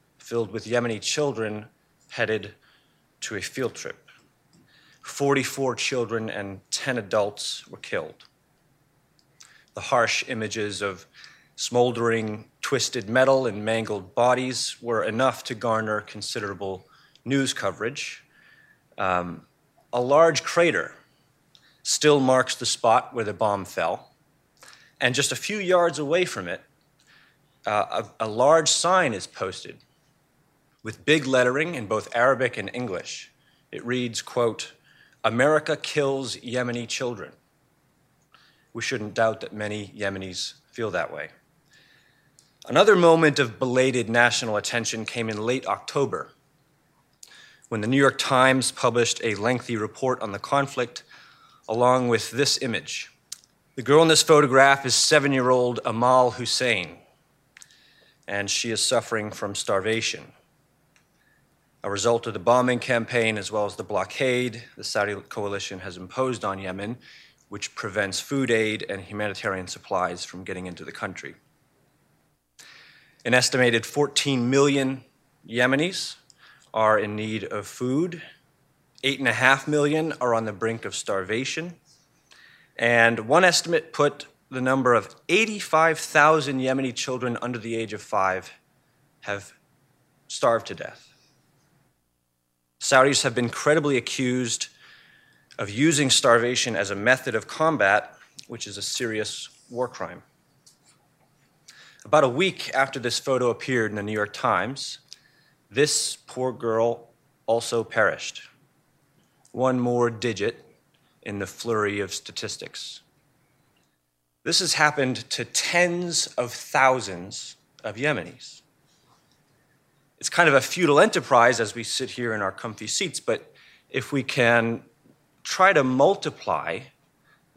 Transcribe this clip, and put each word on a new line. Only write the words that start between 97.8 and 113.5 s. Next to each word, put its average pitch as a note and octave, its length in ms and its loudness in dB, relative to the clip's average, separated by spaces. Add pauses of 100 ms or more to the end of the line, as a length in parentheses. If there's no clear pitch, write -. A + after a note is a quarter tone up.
which A#2 180 -12
is G2+ 100 -14
a G2+ 60 -10
serious A2 680 -6 (200)
war B2 180 -4
crime. F2 360 -12 (1800)
About C#3+ 200 4
a C3 60 6
week E3 440 -2
after C3+ 260 0
this A#2 200 -4
photo B2+ 320 2
appeared A2+ 400 0
in G#2+ 40 -8
the G#2 80 -4
New G#2 80 -6
York G#2+ 220 -2
Times, A2+ 640 -2 (720)
this - 460 0
poor B2+ 360 -6
girl A#2 580 0 (360)
also A#2 380 0
perished. - 640 -2 (1040)
One B2+ 280 0
more A#2+ 300 2
digit A2 560 -4 (560)
in G2+ 180 -8
the F#2+ 80 -6
flurry G#2 540 -2
of F#2 120 -6
statistics. - 880 -12 (1400)